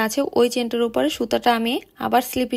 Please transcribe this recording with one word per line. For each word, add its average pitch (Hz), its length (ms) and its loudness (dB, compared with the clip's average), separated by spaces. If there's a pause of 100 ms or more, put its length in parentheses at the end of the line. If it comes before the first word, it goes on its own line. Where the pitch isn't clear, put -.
আছে 220 120 -2 (200)
ওই 240 140 6
চেইনটার 240 360 -2
উপরে 247 180 0 (100)
সুতাটা 233 320 0 (100)
আমি 233 140 -2 (320)
আবার 233 240 4
স্লিপ 254 280 -2